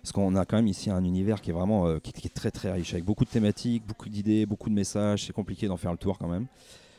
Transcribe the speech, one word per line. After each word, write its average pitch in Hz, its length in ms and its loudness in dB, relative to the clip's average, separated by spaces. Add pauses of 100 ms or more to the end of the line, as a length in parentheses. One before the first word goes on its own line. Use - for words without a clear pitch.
Parce - 120 -12
qu'on 95 240 2
a 90 80 2
quand - 100 -2
même 110 140 4
ici 95 200 -2
un 92 140 2
univers 95 380 2
qui - 80 -8
est 85 40 0
vraiment, 92 340 2
euh, 80 120 2
qui, - 140 -12
qui - 120 -12
est - 80 -8
très, - 180 -4
très 95 200 -4
riche, 90 220 -4
avec 87 100 -2
beaucoup 107 220 2
de - 40 -12
thématiques, 113 560 2
beaucoup 107 220 -12
d'idées, 104 380 2
beaucoup 107 240 -2
de 107 40 2
messages. 104 520 0
C'est - 80 -10
compliqué 104 340 -4
d'en 92 80 -2
faire 87 160 -4
le 87 60 -4
tour 98 200 -2
quand 85 120 -4
même. 98 180 -2 (520)